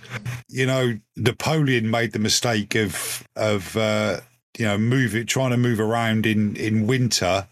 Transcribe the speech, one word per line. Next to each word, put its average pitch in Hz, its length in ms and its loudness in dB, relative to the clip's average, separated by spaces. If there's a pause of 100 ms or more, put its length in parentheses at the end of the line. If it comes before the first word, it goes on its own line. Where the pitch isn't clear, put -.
(480)
You 127 180 -2
know, 127 320 0 (180)
Napoleon 127 760 2
made 117 220 0
the - 60 -2
mistake 107 560 0
of, - 520 -2 (100)
of, 104 420 -2
uh, 107 420 0 (380)
you 113 80 0
know, 101 100 0
move 117 380 0
it, 113 120 -2
trying 131 260 -2
to 120 40 2
move 120 240 2
around 110 460 0
in, 107 300 2
in 110 300 0
winter. 104 640 0